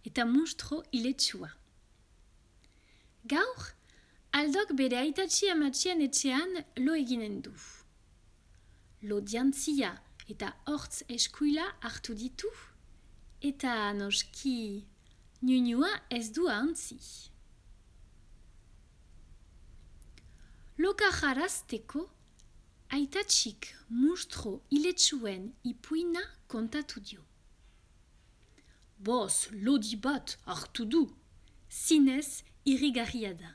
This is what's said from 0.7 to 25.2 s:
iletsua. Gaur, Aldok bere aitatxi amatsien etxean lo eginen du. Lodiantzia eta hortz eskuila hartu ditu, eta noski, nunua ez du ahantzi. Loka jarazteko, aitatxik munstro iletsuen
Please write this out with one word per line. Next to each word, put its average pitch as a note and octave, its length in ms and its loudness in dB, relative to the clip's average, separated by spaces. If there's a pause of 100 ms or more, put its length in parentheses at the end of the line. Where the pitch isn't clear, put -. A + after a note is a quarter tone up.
iletsua. A3+ 580 0 (1800)
Gaur, F#4 360 0 (720)
Aldok D4+ 400 2
bere B3+ 240 2
aitatxi D#4+ 540 2
amatsien D#4 500 2
etxean D4 640 0 (140)
lo C4 180 2
eginen A#3 460 -2
du. - 100 -14 (1500)
Lodiantzia A3 880 0 (380)
eta G#3 240 -8 (120)
hortz - 440 -6
eskuila D4 560 0 (160)
hartu - 340 -8
ditu, B3+ 320 -8 (920)
eta B3 520 -2
noski, G3+ 920 -2 (540)
nunua B3+ 500 4 (180)
ez A3+ 220 -4
du E4 160 2
ahantzi. B3 520 -2 (3750)
Loka G4+ 340 2
jarazteko, C#4+ 960 -2 (840)
aitatxik C#4+ 840 0 (140)
munstro B3 800 0
iletsuen B3+ 840 2 (120)